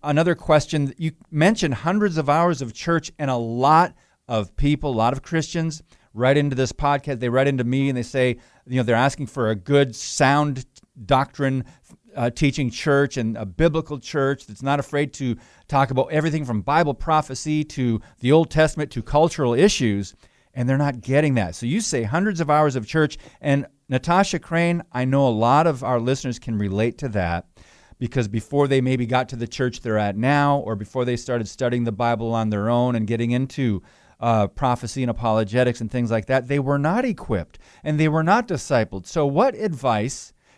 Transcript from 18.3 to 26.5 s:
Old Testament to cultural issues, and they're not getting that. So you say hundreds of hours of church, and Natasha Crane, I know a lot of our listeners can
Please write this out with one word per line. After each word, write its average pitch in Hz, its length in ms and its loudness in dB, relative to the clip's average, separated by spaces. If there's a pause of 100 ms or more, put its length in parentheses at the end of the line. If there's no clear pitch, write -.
Old 160 180 6
Testament 156 420 2
to 120 100 -6
cultural 147 520 2
issues, 117 600 2 (400)
and 123 140 -4
they're 135 100 2
not 143 240 -2
getting 139 320 2
that. 92 200 -2
So - 120 -8
you 165 140 -2
say 131 220 -2
hundreds 170 380 -2
of 151 100 -2
hours 151 240 4
of 113 120 -4
church, 151 320 0 (220)
and 143 260 0 (220)
Natasha 170 520 0
Crane, 170 420 0 (100)
I 127 120 -2
know 135 240 2
a - 20 2
lot 120 380 4
of 131 160 -2
our 123 160 0
listeners 127 400 -2
can 113 180 -4